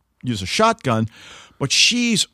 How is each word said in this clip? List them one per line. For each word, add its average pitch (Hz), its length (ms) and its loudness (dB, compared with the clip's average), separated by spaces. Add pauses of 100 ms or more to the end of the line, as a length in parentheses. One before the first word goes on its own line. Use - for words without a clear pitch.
(220)
use 120 180 -4
a 92 60 -8
shotgun, 131 600 0 (520)
but 113 120 -4
she's 233 640 2